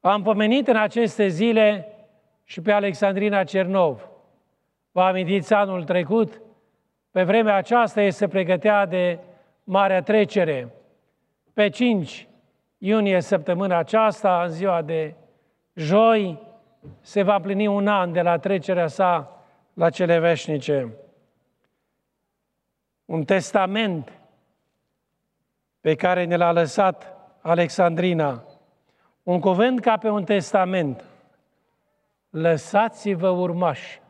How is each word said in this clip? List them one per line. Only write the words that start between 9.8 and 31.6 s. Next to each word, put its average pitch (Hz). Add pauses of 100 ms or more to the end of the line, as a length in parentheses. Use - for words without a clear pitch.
Trecere. 165 (760)
Pe 208
cinci 214 (500)
iunie, 196
săptămâna 180
aceasta, 190
în 175
ziua 170
de 160 (600)
joi, 190 (640)
se -
va 202
împlini 196
un 202
an 190
de 175
la 170
trecerea 175
sa 170 (400)
la 170
cele 170
veșnice. 147 (2000)
Un 160
testament 190 (1600)
pe 156
care 180
ne 175
l-a 170
lăsat 175 (240)
Alexandrina. 170 (800)
Un 180
cuvânt 214
ca 220
pe 220
un 208
testament. 185 (1300)